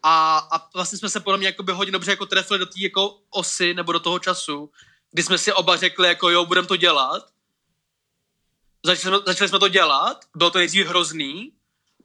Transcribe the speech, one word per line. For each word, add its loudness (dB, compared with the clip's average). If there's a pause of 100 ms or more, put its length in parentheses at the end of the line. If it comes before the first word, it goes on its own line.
A, 4
a -4
vlastně -6
jsme -8
se -6
podle 0
mě -2
jakoby -4
hodně -4
dobře -4
jako -2
trefili -2
do -2
té -20
jako -4 (120)
osy -2
nebo -4
do 0
toho -2
času, -6 (400)
kdy -4
jsme 0
si 0
oba 2
řekli, 2
jako, 2
„Jo, 4
budem 2
to -2
dělat.“ 2 (1600)
Začali 0
jsme, 0
začali 0
jsme 0
to 4
dělat, 2 (120)
bylo 2
to -2
nejdřív 0
hrozný, -4 (520)